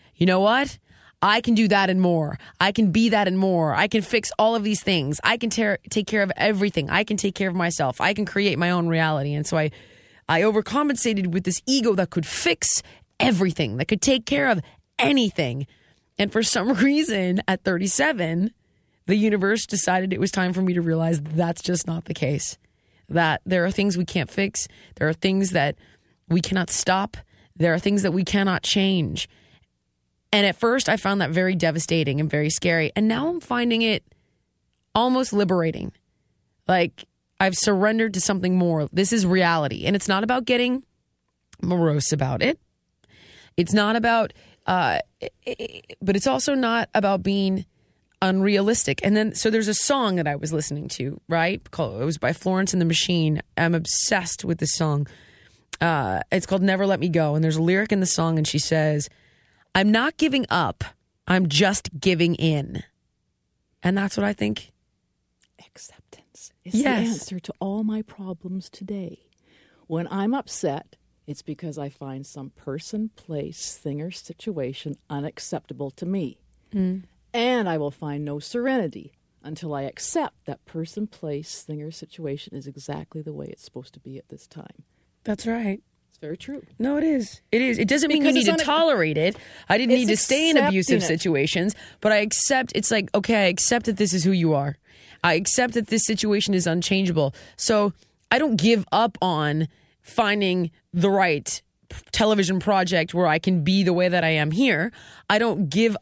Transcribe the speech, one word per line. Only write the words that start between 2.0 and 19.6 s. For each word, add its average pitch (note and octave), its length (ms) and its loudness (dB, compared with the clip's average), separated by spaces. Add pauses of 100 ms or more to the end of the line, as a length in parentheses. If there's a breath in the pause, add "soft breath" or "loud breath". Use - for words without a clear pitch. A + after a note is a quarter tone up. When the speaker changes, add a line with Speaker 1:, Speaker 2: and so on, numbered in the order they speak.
Speaker 1:
more. E3+ 380 2 (200 loud breath)
I G3 120 4
can G3+ 200 2
be A3+ 180 4
that G#3 180 2
and F#3 100 0
more. E3+ 380 2
I F#3 120 2
can G#3+ 140 0
fix G#3+ 380 -2
all A3+ 160 4
of G#3+ 80 -2
these G#3+ 180 0
things. D3+ 420 0
I A#3 140 4
can A3+ 140 -4
ter-, G#3 260 0 (140)
take G#3+ 160 -2
care G#3+ 160 0
of F#3+ 120 -2
everything. G3 540 0
I F3+ 140 2
can G#3 120 -2
take F#3+ 200 -2
care F#3+ 120 -2
of F3 60 -4
myself. E3 480 -2
I G3 140 0
can G#3 100 -2
create G3 320 0
my F3 140 2
own F3 160 0
reality." D#3 480 0
And D3 100 -4
so E3 120 -2
I, D3+ 120 0 (580 loud breath)
I D#3+ 140 2
overcompensated A3 840 0
with F3+ 160 -2
this F3+ 240 -2
ego B3 260 2
that F#3 160 0
could E3+ 160 -4
fix - 560 0 (380 loud breath)
everything, E3+ 580 0
that C3 80 -2
could A3 160 0
take C4 240 2
care C#4 240 0
of F3+ 120 2 (360 soft breath)
anything. F3+ 720 0 (500 soft breath)
And G3+ 140 0
for A3 120 0
some A#3+ 300 0
<laughs> A3+ 160 4
reason, G3+ 580 0
at F#3 160 -2
thirty-seven, F#3 880 0 (540)
the F#3+ 100 2
universe G#3 500 2